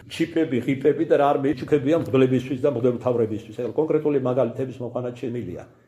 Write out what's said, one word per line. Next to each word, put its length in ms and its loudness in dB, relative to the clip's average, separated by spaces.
ჩიფები, 560 0
ღიპები 440 2
და 140 4
რა 80 4
არ 140 4
მეჩუქებია 580 2
მღვდლებისთვის 640 2
და 80 2
მღვდელმთავრებისთვის. 880 0
ეხლა 160 -6
კონკრეტული 460 2
მაგალითების 580 -2
მოყვანა 320 -6
შემილია. 520 -8